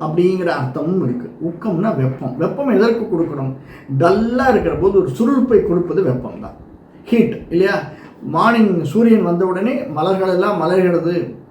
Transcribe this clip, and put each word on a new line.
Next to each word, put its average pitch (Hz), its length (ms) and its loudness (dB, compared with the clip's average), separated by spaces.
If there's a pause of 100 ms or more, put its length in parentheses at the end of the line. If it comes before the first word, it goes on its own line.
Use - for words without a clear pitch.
அப்படிங்கிற 175 480 0
அர்த்தமும் 147 540 -2
இருக்கு. 123 260 -4 (120)
உக்கம்னா 180 560 -4
வெப்பம். 131 400 -4
வெப்பம் 196 320 -2
எதற்கு 226 360 2
கொடுக்கணும்? 156 480 -4 (460)
டல்லா 226 500 2
இருக்கிற 175 260 2
போது 190 240 2
ஒரு 151 100 2
சுருள்பை 240 580 2
கொடுப்பது 170 360 0
வெப்பம் 120 380 -4
தான், 107 160 -14 (480)
ஹீட் - 460 0
இல்லையா? 190 240 2 (480)
மார்னிங் 190 600 2
சூரியன் 214 400 4
வந்த 175 240 0
உடனே 190 280 -2 (100)
மலர்கள் 185 440 -2
எல்லாம் 185 300 0
மலர்கிறது 175 760 0 (160)